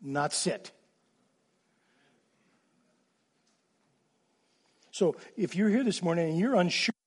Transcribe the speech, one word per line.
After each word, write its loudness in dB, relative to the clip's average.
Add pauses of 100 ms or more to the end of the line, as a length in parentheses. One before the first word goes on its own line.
not -2
sit. -4 (4000)
So 0 (220)
if -2
you're 2
here 2
this -2
morning 0
and -2
you're 2
unsure 2 (120)